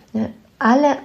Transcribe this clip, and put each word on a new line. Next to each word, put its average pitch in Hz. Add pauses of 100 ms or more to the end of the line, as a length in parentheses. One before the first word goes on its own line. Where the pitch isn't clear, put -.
(140)
Ja, 220 (320)
alle 277